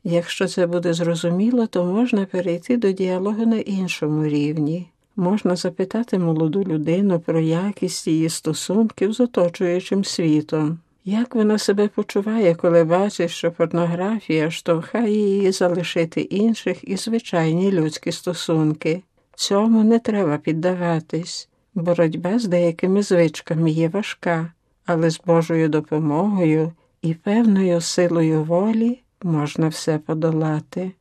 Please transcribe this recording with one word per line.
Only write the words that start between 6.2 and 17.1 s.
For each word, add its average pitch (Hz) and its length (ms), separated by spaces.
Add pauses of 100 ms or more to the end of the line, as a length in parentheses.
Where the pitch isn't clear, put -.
людину 175 560
про 165 200
якість 170 680
її 160 220
стосунків 190 840
з 220 80
оточуючим 185 840
світом. 156 760 (260)
Як 220 300
вона 214 240
себе 208 300
почуває, 208 640
коли 170 300
бачить, 180 460
що 170 220
порнографія 170 1000
штовхає 208 680
її 196 340
залишити 175 680
інших 202 680
і 190 80
звичайні 190 760